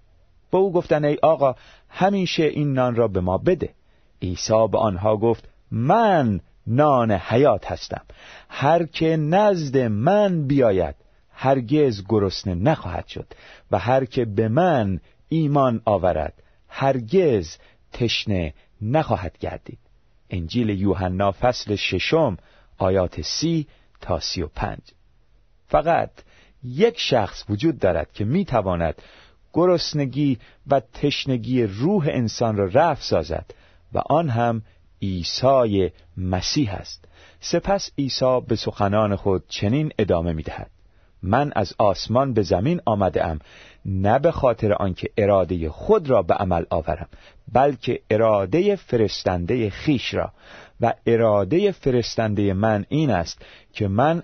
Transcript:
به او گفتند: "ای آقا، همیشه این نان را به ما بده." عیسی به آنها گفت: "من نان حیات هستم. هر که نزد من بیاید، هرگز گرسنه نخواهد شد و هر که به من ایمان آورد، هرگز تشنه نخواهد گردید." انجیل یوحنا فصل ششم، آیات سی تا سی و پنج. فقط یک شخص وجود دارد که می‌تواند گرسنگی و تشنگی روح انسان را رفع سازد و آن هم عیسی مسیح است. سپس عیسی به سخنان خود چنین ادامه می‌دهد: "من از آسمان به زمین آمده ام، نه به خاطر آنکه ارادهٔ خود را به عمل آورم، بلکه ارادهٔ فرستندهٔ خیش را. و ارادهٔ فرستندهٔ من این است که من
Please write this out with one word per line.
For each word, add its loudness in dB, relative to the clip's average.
به 0
او 2
گفتند: 0
"ای 0
آقا، 4
همیشه 0
این 0
نان 2
را 2
به 0
ما 0
بده." 0
عیسی 2
به 2
آنها 0
گفت: -2
"من 2
نان 2
حیات 0
هستم. -10
هر 0
که -2
نزد 0
من 2
بیاید، 2
هرگز 0
گرسنه 0
نخواهد -2
شد -14
و 2
هر 2
که -2
به 0
من 2
ایمان 0
آورد، 0
هرگز 0
تشنه -2
نخواهد -2
گردید." -10
انجیل -4
یوحنا 0
فصل -2
ششم، 0
آیات 0
سی -4
تا -4
سی -8
و -4
پنج. -8
فقط 0
یک 0
شخص -2
وجود -2
دارد 0
که -6
می‌تواند -2
گرسنگی 0
و 4
تشنگی -4
روح -2
انسان -2
را 2
رفع 2
سازد -4
و -4
آن 0
هم 0
عیسی 2
مسیح -2
است. -16
سپس -2
عیسی 0
به 2
سخنان 0
خود -2
چنین -2
ادامه 0
می‌دهد: -8
"من 0
از -2
آسمان 2
به 2
زمین 0
آمده 0
ام، -4
نه 2
به 2
خاطر 0
آنکه -2
ارادهٔ 2
خود 0
را 4
به 0
عمل 0
آورم، -4
بلکه 0
ارادهٔ 2
فرستندهٔ -2
خیش -2
را. -4
و 2
ارادهٔ 4
فرستندهٔ 0
من 0
این 0
است -2
که -2
من 2